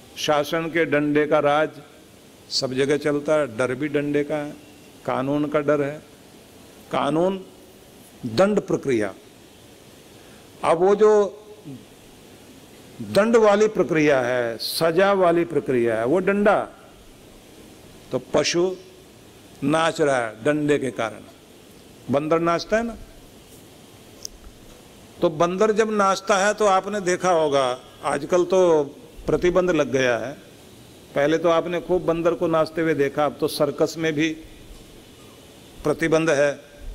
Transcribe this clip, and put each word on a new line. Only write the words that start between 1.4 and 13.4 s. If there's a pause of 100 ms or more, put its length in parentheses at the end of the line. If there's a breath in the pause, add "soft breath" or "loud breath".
सब
जगह
चलता
है,
डर
भी
डंडे
का
है, (540)
कानून
का
डर
है। (880)
कानून, (880)
दंड
प्रक्रिया। (1500 loud breath)
अब
वो
जो (1700)
दंड
वाली